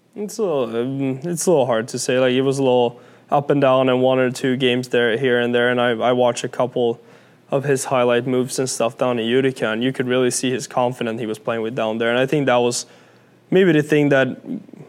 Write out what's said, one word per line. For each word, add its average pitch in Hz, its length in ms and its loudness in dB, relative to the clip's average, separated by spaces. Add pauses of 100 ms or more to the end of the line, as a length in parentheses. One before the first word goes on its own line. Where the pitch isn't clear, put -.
(160)
It's 208 220 -12
a 226 60 -4
little, 147 200 -2 (140)
um, 131 460 -4
it's 175 240 -6
a - 20 0
little 143 160 4
hard 120 240 -2
to 123 100 -6
say. 127 200 0
Like, 127 140 2
it 131 80 2
was 135 180 0
a 135 40 2
little 123 380 2 (280)
up 143 200 0
and 143 100 2
down 131 300 4
and 127 120 2
one 131 180 4
or 127 120 2
two 127 240 -2
games 127 340 0
there, 120 280 2
here 123 220 2
and 120 140 0
there, 120 160 4
and 123 120 0
I, 123 80 2
I 117 240 0
watched 123 320 0
a 120 40 -6
couple 120 520 -2 (500)
of 135 120 -2
his 139 220 0
highlight 123 420 0
moves 127 320 -2
and 127 100 -2
stuff 113 280 -4
down 123 220 -2
in 113 60 -2
Utica, 127 440 0
and 110 140 -4
you 131 80 0
could 127 160 -6
really 127 240 0
see 127 200 -4
his 117 160 -6
confidence 123 520 -4
he 113 60 -6
was 107 140 -6
playing 113 220 -4
with 113 140 -6
down 110 220 -2
there. 117 120 0
And 123 100 0
I 131 60 2
think 139 200 0
that 123 120 4
was 120 280 0 (640)
maybe 185 220 4
the 151 100 4
thing 147 260 2
that 135 300 2 (500)